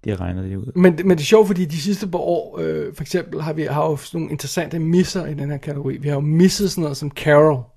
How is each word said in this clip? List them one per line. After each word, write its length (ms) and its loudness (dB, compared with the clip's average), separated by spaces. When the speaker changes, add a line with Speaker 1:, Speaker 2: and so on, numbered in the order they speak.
Speaker 1:
de 100 -2
regner 260 -6
det 140 -8
ud. 200 -10
Speaker 2:
Men, 280 6
men 140 2
det 20 -4
er 60 -4
sjovt, 220 6
fordi 180 0
de 160 -6
sidste 260 -2
par 120 -4
år, 420 -4
øh, 340 -4
for 80 -10
eksempel 380 -6
har 120 -4
vi, 100 -4
har 220 -2
jo 120 0
sådan 240 -8
nogle 100 -6
interessante 480 -6
misser 460 2
i 80 -8
den 160 -6
her 80 -6
kategori. 400 -6
Vi 100 -6
har 80 -2
jo 60 -2
misset 500 4
sådan 100 -4
noget 160 -4
som 140 -6
Carol 520 4